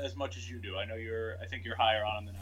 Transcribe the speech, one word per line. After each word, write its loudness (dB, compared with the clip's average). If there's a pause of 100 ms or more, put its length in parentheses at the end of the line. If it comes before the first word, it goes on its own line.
as -4
much -2
as -8
you -8
do. -6
I 0
know -4
you're, -2
I -6
think -6
you're -4
higher 8
on 0
him -6
than -8